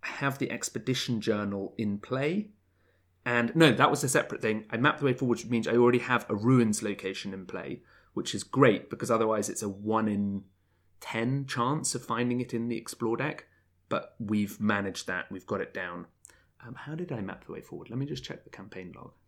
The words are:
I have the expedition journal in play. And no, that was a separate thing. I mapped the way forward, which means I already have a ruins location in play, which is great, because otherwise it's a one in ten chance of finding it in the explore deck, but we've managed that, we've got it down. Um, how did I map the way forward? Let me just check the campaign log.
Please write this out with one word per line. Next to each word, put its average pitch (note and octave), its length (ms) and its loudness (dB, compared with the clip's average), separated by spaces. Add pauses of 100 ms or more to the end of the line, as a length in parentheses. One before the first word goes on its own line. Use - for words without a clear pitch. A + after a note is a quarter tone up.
I - 40 -12
have C#3 320 -4
the - 120 -2
expedition A#2 680 -2
journal G2+ 560 -2
in G#2 220 -2
play. D3+ 540 -2 (720)
And A#2+ 320 2
no, D#3+ 160 10
that C3 200 6
was C#3+ 120 0
a C#3 60 0
separate - 320 0
thing. A2 300 0
I A2+ 80 -4
mapped C#3 220 4
the C#3+ 40 -2
way C3 80 4
forward, A#2+ 240 2
which - 140 -10
means A#2 180 2
I A#2 80 4
already B2 220 8
have A#2+ 320 0
a A2 40 2
ruins A2 480 4
location G2 520 -6
in F#2+ 100 -12
play, D#2 380 -10 (320)
which - 200 -4
is G2 80 -4
great, B2+ 460 4
because - 220 -6
otherwise A2 400 2
it's - 120 -8
a G#2 60 -4
one G#2+ 400 0
in G2+ 360 -2 (560)
ten C3 460 -2
chance C3 480 -2
of A#2+ 80 -6
finding B2 380 0
it B2 140 -4
in A#2 140 0
the A#2 100 -2
explore A#2 400 0
deck, C#3 260 -4 (460)
but - 280 -2
we've G#2 400 0
managed G2+ 480 0
that, F2+ 240 -4
we've F#2+ 160 -12
got G2 140 -2
it - 140 -8
down. F2 320 -8 (600)
Um, C3 80 -14
how D3 200 -10
did F3 180 -8
I A2+ 80 -6
map F#2+ 240 -10
the - 80 -14
way - 80 -10
forward? - 300 -14
Let B2 80 -6
me C#3 80 -2
just D3 180 -8
check - 180 -12
the - 80 -20
campaign F#2 460 -14
log. - 160 -18 (140)